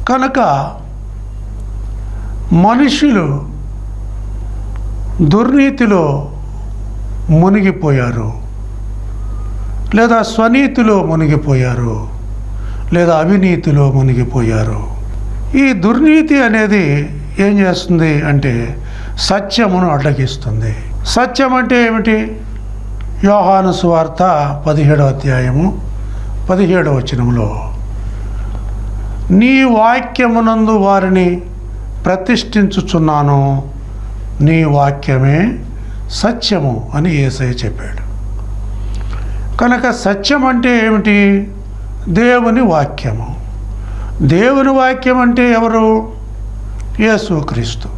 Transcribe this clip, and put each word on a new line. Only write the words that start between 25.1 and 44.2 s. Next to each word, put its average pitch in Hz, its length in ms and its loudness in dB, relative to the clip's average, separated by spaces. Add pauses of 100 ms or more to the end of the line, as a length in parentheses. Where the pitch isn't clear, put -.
పదిహేడవ 180 440 2
వచనంలో, 120 800 -2 (1600)
"నీ 254 320 6
వాక్యమునందు 226 1080 2
వారిని 190 680 2 (640)
ప్రతిష్ఠించుచున్నాను, 156 1600 0 (760)
నీ 160 220 4
వాక్యమే 143 960 2 (500)
సత్యము" 147 840 -2
అని 151 160 0
యేసయ్య 135 400 0
చెప్పాడు. - 540 -6 (1500)
కనుక 247 340 0
సత్యం 240 540 -2
అంటే 240 400 2
ఏమిటి? 202 640 2 (560)
దేవుని 233 540 2
వాక్యము. 135 760 -2 (840)